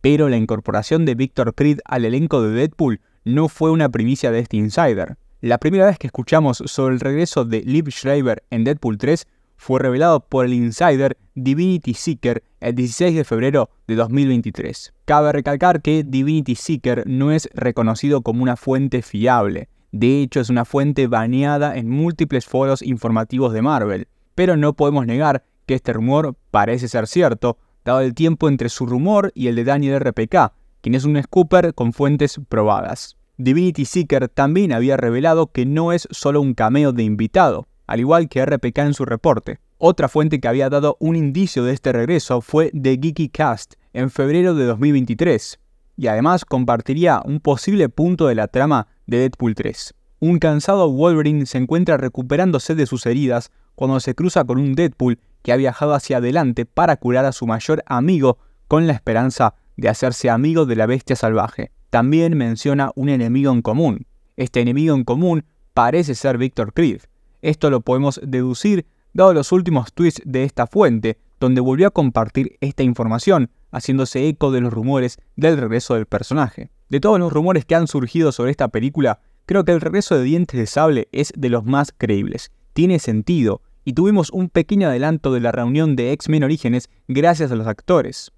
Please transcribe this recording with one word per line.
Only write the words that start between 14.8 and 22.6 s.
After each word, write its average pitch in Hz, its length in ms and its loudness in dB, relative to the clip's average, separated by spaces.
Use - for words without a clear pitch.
Cabe 147 280 2
recalcar 143 480 0
que 156 220 0
Divinity 135 520 0
Seeker 120 520 -4
no 135 240 0
es 156 240 0
reconocido 123 680 0
como 117 200 -2
una 127 140 0
fuente 131 440 -2
fiable. 104 680 0
De 127 300 2
hecho, 135 180 -2
es 117 100 -4
una 123 140 0
fuente 139 420 0
baneada 135 680 0
en 117 120 -6
múltiples 143 580 -2
foros 135 360 0